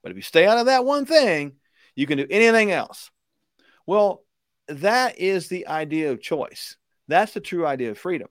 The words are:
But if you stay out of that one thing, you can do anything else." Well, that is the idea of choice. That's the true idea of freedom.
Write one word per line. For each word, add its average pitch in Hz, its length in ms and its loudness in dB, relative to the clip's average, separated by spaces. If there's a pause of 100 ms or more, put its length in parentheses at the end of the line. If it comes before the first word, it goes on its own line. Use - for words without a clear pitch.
But 92 100 -14
if 92 40 -14
you 98 60 -16
stay 170 240 4
out 226 120 4
of 233 80 0
that 262 180 4
one 285 220 0
thing, 165 500 2 (400)
you 139 100 -2
can 147 120 -2
do 139 120 -4
anything 220 400 4
else." - 400 -6 (760)
Well, 202 380 0 (440)
that 208 500 0
is 185 300 -2
the 185 180 -8
idea 156 460 -4
of 117 80 -6
choice. - 560 -8 (320)
That's 190 240 2
the 214 80 -10
true 170 260 -4
idea 127 240 -4
of 104 80 -12
freedom. 165 320 -8